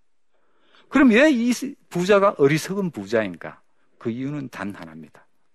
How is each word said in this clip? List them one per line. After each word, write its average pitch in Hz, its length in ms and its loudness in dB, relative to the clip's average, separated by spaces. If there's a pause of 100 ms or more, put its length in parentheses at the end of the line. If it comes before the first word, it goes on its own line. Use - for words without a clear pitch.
(880)
그럼 269 220 4
왜 262 200 6
이 240 220 0 (360)
부자가 196 500 2
어리석은 165 520 0
부자인가? 98 720 -6 (380)
그 120 120 -8
이유는 135 400 -10
단 101 240 -12
하나입니다. 80 520 -20 (280)